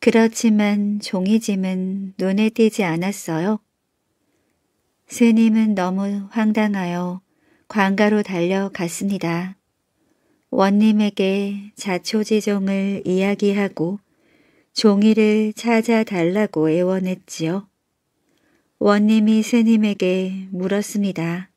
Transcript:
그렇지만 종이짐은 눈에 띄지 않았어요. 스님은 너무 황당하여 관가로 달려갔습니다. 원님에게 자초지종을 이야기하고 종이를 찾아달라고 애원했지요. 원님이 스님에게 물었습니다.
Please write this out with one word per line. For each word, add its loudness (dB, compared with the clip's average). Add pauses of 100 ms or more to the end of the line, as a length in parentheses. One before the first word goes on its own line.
그렇지만 2
종이짐은 -4
눈에 0
띄지 0
않았어요. -4 (1500)
스님은 4
너무 -4
황당하여 -2 (480)
관가로 2
달려갔습니다. -4 (920)
원님에게 0
자초지종을 -2
이야기하고 0 (760)
종이를 4
찾아달라고 0
애원했지요. -2 (1120)
원님이 4
스님에게 0
물었습니다. -4